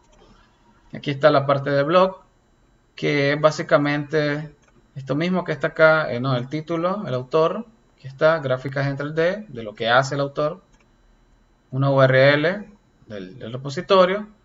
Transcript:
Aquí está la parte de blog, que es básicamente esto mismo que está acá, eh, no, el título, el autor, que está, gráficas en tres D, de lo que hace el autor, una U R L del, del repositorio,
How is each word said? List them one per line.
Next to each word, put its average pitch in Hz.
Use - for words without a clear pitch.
Aquí 131
está 139
la 139
parte 139
de 143
blog, 185
que 147
es 147
básicamente 147
esto 139
mismo 175
que 165
está 151
acá, 156
eh, 120
no, 131
el 123
título, 170
el 127
autor, 160
que 135
está, 160
gráficas 135
en 139
tres 147
D, 180
de 117
lo 104
que 113
hace 135
el 139
autor, 151
una 135
U 135
R 131
L 175
del, 98
del 113
repositorio, 180